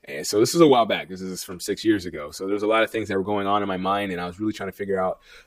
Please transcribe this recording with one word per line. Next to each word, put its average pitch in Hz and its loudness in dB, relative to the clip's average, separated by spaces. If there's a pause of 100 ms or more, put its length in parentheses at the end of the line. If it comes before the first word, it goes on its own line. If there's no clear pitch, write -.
And - -10
so - 2
this 123 4
is 170 6
a 165 10
while 123 8
back. 85 -2
This 92 -12
is 92 -8
from 90 -12
six 101 -4
years 104 2
ago. 85 -10
So 95 -8
there's 101 -2
a 104 0
lot 110 4
of 107 0
things 107 -4
that 101 -2
were 95 -2
going 101 -2
on 101 0
in 98 -4
my 95 -2
mind, 98 -2
and 87 -6
I 87 -6
was 90 -10
really 107 -2
trying - -8
to - -12
figure 98 -2
out, 92 -2 (260)